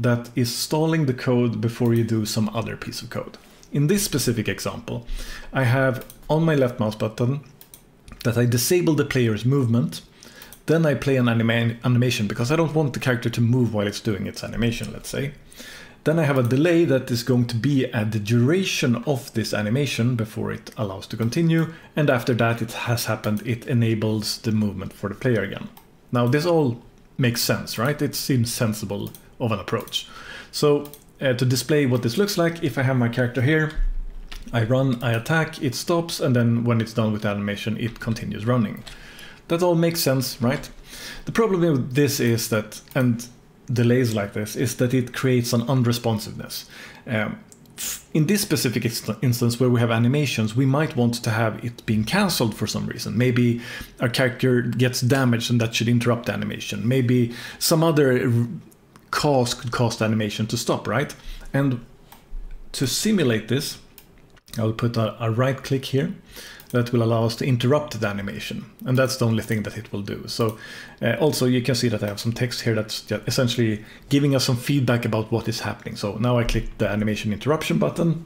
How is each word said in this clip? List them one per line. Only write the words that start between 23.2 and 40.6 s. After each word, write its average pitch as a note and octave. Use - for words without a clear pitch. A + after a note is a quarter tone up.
it A#2+
enables A2
the A#2
movement G2+
for G2+
the G2
player A#2
again. G2+
Now A#2+
this D3
all D#3
makes A#2
sense, -
right? C#3+
It C#3+
seems A#2+
sensible G#2+
of A2+
an G2+
approach. -
So, D3
uh, C3
to B2
display C#3
what A#2+
this A#2+
looks G3+
like, E3+
if C#3
I C3+
have C3
my A#2+
character B2
here, D#3
I A#2
run, C3
I A#2
attack, D3+
it C3+
stops, E3+
and C#3
then A#2
when A#2
it's G#2+
done A2
with G#2
the G#2+
animation, G2+
it -
continues G#2
running. A#2+
That E3+
all F3
makes E3+
sense, C3
right? C#3